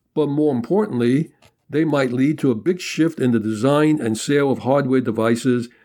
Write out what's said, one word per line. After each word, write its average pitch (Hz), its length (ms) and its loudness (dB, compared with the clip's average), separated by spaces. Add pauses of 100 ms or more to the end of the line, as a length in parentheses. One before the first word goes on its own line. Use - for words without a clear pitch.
(160)
But 151 120 0
more 147 280 0
importantly, 135 760 0 (380)
they 156 160 0
might 135 280 0
lead 143 260 0
to 135 100 2
a 120 60 2
big 180 240 -2
shift 160 400 -2
in 123 120 2
the 117 80 2
design 139 600 0
and 110 160 -2
sale 143 340 0
of 113 80 -2
hardware 131 420 0
devices 117 680 0 (160)